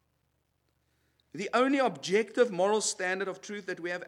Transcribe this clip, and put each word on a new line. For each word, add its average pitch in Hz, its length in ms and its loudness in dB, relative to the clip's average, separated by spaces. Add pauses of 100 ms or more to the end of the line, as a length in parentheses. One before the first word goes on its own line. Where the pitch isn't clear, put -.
(1300)
The 190 180 -6
only 269 260 4
objective 214 720 2
moral 202 300 2
standard 190 480 -2
of 185 140 -8
truth 208 240 -10
that 175 120 -6
we 170 120 -6
have 180 180 -6